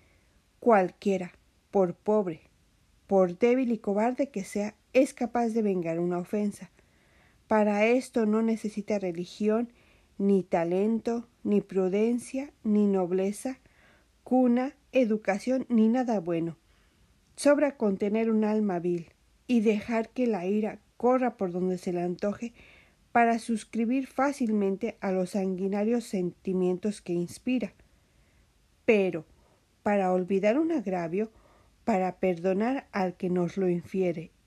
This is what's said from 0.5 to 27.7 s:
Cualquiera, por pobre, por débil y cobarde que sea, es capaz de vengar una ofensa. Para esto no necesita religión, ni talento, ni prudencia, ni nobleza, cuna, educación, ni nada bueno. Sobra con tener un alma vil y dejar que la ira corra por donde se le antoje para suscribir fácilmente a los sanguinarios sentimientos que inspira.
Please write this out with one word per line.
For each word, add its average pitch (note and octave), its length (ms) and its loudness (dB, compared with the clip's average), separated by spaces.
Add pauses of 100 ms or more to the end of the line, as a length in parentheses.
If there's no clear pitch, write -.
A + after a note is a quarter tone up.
Cualquiera, F#3+ 720 2 (400)
por F3+ 220 2
pobre, G3+ 480 -2 (640)
por F#3 300 4
débil A#3+ 340 4
y A3 60 -2
cobarde A#3 520 -2
que F#3+ 140 -6
sea, G#3 320 -6 (160)
es C4 220 4
capaz A#3+ 340 -2
de A3 140 0
vengar F3 360 -2
una F3 200 -2
ofensa. G3+ 520 -6 (800)
Para G#3 380 2
esto B3 380 2
no G#3+ 180 2
necesita G#3+ 560 -2
religión, G3+ 720 -2 (440)
ni G3 260 2
talento, G#3+ 840 0 (140)
ni G#3 180 2
prudencia, A3 920 -2 (100)
ni G#3 240 2
nobleza, F#3+ 720 -2 (640)
cuna, B3+ 540 2 (160)
educación, A#3 760 0
ni A3 200 6
nada A#3 320 0
bueno. E3 360 -4 (800)
Sobra C#4+ 400 2
con G3+ 200 0
tener A3 340 0
un A3 140 2
alma G#3 340 0
vil F3 300 -4 (380)
y A#3+ 140 2
dejar A3+ 500 0
que B3+ 160 -2
la G3 180 -2
ira G#3 360 -2 (180)
corra B3 400 0
por F3+ 140 -4
donde F3+ 260 -2
se F3+ 160 -6
le F3 80 -2
antoje G3+ 500 -6 (600)
para A#3 260 4
suscribir A#3 680 -4
fácilmente A3 920 -2
a F#3+ 120 -2
los F#3 180 -2
sanguinarios G3+ 720 -2
sentimientos F#3 960 -2
que F3 140 -6
inspira. A3+ 580 -4 (1120)